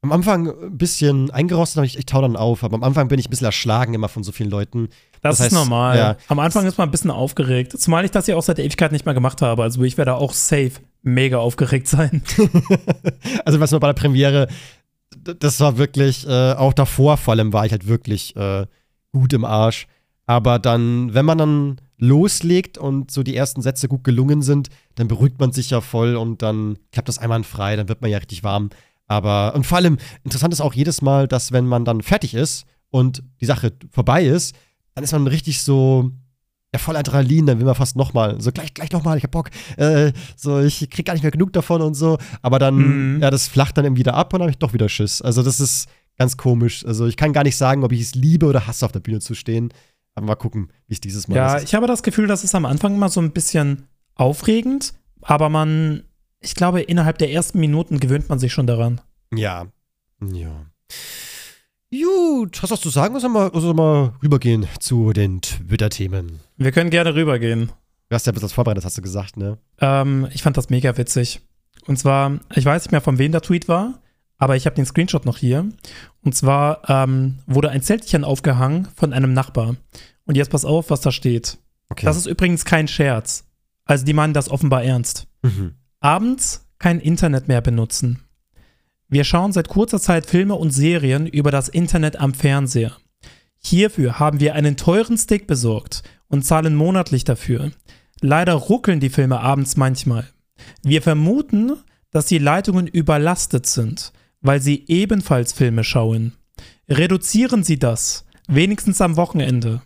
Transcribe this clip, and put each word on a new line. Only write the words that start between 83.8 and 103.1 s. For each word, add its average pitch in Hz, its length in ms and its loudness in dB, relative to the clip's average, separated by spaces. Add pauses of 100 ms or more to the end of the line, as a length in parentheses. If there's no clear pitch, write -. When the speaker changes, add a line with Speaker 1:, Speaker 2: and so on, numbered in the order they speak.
Speaker 2:
Also 139 200 0
die 151 80 2
meinen 151 220 2
das 139 140 -2
offenbar 131 340 0
ernst. 123 440 -2 (140)
Speaker 1:
Mhm. 95 320 -2 (280)
Speaker 2:
Abends 214 640 -2 (100)
kein 170 220 0
Internet 151 480 0
mehr 123 140 2
benutzen. 117 580 -2 (920)
Wir 143 120 4
schauen 175 280 2
seit 180 180 0
kurzer 208 300 0
Zeit 165 280 0
Filme 196 260 2
und 165 160 0
Serien 143 560 2
über 147 240 0
das 139 180 0
Internet 160 500 0
am 139 180 0
Fernseher. 131 560 0 (640)
Hierfür 180 640 0
haben 151 200 2
wir 147 140 2
einen 147 240 0
teuren 220 400 0
Stick 208 300 -2
besorgt 120 560 -2 (240)
und 139 180 -2
zahlen 160 300 2
monatlich 160 480 0
dafür. 127 480 -2 (500)
Leider 165 320 2
ruckeln 190 460 0
die 135 100 0
Filme 131 300 0
abends 135 380 0
manchmal. 131 500 0 (560)
Wir 143 180 2
vermuten, 208 680 2 (400)
dass 151 160 0
die 170 100 2
Leitungen 180 480 0
überlastet 156 800 0